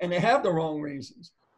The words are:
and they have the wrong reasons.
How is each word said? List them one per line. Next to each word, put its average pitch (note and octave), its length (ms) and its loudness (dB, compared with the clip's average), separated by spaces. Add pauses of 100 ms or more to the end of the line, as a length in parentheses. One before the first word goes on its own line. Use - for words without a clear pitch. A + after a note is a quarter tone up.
and F3 100 -2
they F3 100 0
have A#3 220 4
the F#3+ 100 2
wrong D#3+ 280 -2
reasons. C#3+ 520 -12 (260)